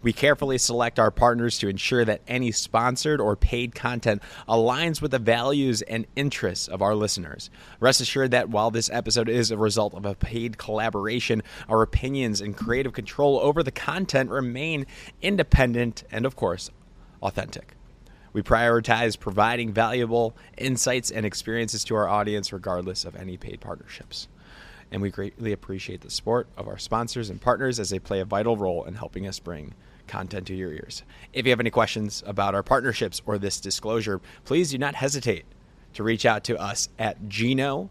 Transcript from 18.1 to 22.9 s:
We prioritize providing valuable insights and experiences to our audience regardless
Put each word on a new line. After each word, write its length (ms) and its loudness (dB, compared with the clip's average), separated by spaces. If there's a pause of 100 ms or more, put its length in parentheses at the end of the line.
We 120 -4
prioritize 760 4
providing 540 0
valuable 640 2 (220)
insights 520 0
and 140 -4
experiences 600 -4
to 120 -2
our 100 4
audience 460 0
regardless 540 -4